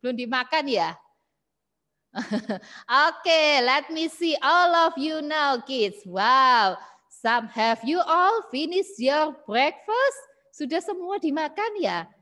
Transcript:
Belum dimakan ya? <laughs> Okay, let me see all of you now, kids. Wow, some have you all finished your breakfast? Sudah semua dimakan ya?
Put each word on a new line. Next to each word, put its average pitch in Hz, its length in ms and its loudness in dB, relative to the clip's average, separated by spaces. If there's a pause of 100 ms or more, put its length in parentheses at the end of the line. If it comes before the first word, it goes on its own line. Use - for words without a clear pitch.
Belum 247 160 -6
dimakan 247 480 -2
ya? 180 320 -2 (1200)
<laughs> 208 400 -6 (320)
Okay, 302 720 2
let 277 320 0
me 320 160 -4
see 330 320 -4
all 349 320 4 (160)
of 330 80 -10
you 311 240 -4
now, 294 400 -2
kids. 233 480 -4
Wow, 226 680 4 (440)
some 233 320 0
have 226 320 0
you 330 160 0
all 370 480 2
finished 349 480 -4
your 285 480 0
breakfast? 311 760 0 (380)
Sudah 294 240 -4
semua 370 400 -6
dimakan 320 560 -4
ya? 180 320 -4 (120)